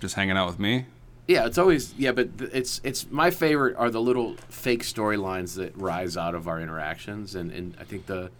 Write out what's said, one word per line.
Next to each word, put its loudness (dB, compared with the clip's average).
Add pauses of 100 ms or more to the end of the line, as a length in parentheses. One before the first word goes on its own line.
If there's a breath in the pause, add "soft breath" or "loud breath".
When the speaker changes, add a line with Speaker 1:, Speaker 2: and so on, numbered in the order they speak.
Speaker 1:
Just -6
hanging 2
out 4
with -4
me? 2 (400)
Speaker 2:
Yeah, 6
it's -2
always, 6
yeah, 2
but 0
th-, -6
it's, -2
it's, -4
my 4
favorite 4
are 4
the 0
little 2 (140)
fake 0
storylines -2
that -6
rise -4
out -2
of -6
our -2
interactions, -8
and, -6
and -8
I -16
think -12
the, -6